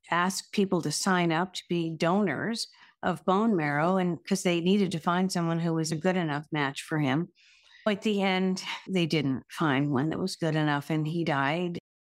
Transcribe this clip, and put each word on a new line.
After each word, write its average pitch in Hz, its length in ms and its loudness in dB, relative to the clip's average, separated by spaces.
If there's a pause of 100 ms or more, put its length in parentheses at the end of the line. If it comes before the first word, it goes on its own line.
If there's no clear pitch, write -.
(100)
asked 175 420 -2
people 190 280 2
to 151 100 -4
sign 175 420 2
up 175 200 0
to - 160 -10
be 170 220 -2
donors 170 800 0 (340)
of 180 240 -2
bone 208 300 2
marrow, 151 420 2
and 180 260 -2
'cause - 180 -2
they 175 200 0
needed 190 300 2
to 170 60 -4
find 180 320 0
someone 165 300 0
who 165 140 0
was 160 180 -2
a 160 40 -2
good 180 200 0
enough 151 340 -2
match 143 300 -2
for - 180 -4
him. 151 300 0 (580)
At 208 140 0
the 202 220 0
end, 185 420 0 (240)
they 185 160 2
didn't 147 460 0
find 147 400 2
one 143 180 0
that 160 100 -2
was 185 180 -4
good 156 200 -2
enough, 147 320 0
and 156 180 0
he 165 180 -2
died. 165 540 0 (380)